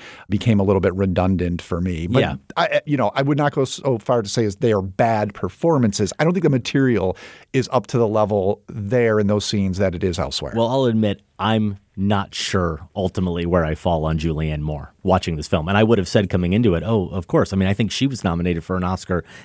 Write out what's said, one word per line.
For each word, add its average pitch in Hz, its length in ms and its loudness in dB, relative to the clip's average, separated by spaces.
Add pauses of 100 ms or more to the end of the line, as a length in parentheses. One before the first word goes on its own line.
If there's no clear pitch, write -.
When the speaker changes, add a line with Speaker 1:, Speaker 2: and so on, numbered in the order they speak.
(300)
Speaker 1:
became 104 300 2
a 98 40 4
little 98 160 4
bit 92 160 2
redundant 90 680 0
for 85 180 -6
me. 87 280 -4
But 120 140 2
Speaker 2:
Yeah. 95 140 -2 (200)
Speaker 1:
I, 151 320 0
you 147 100 0
know, 110 160 0
I 139 80 0
would 143 160 2
not 147 160 0
go 135 120 0
so 127 340 -4
far 120 240 0
to 101 60 -8
say 117 160 0
as 101 100 -2
they 117 180 2
are 98 80 2
bad 104 540 0
performances. 113 840 0
I 151 60 0
don't 175 100 2
think 190 100 -2
the 156 60 4
material 120 640 2 (380)
is 131 180 0
up 123 160 0
to 123 120 -2
the 117 80 4
level 104 600 0
there 110 520 0
in 104 80 2
those 104 180 2
scenes 95 320 0
that 95 160 0
it 87 100 -6
is 87 140 0
elsewhere. 69 380 -6
Speaker 2:
Well, 113 140 2
I'll 135 160 2
admit, 110 360 0 (160)
I'm 107 400 0 (220)
not 98 360 0
sure 85 600 -4
ultimately 90 520 -2
where 85 180 2
I 78 80 -2
fall 80 320 0
on 80 140 0
Julianne 78 420 -2
Moore 73 400 -8
watching 90 340 0
this 73 120 -8
film. 82 200 0
And 98 80 0
I 107 80 6
would 113 140 4
have 90 100 0
said 104 220 0
coming 90 240 0
into 104 220 2
it, 82 100 -2
"Oh, 104 240 0
of 90 160 -6
course." 156 260 0
I 98 40 -4
mean, 95 120 2
I 101 60 2
think 104 180 -2
she - 140 -2
was 135 180 -4
nominated 85 400 -2
for 92 140 -4
an 90 60 -2
Oscar 90 400 -2 (220)